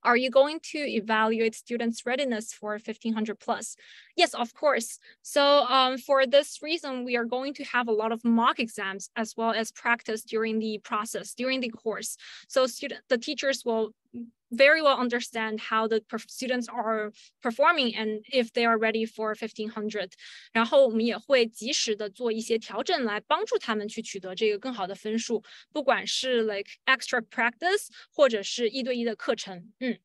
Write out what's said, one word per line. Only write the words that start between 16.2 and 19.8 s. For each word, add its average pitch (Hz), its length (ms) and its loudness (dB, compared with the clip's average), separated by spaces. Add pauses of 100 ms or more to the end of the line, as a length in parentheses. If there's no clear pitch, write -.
students 247 420 -4
are 214 420 -2 (300)
performing 269 540 2
and 214 360 -4
if 247 220 2
they 233 120 2
are 226 120 4
ready 220 280 0
for 214 300 -6
fifteen 220 360 -8
hundred。 208 400 -6 (420)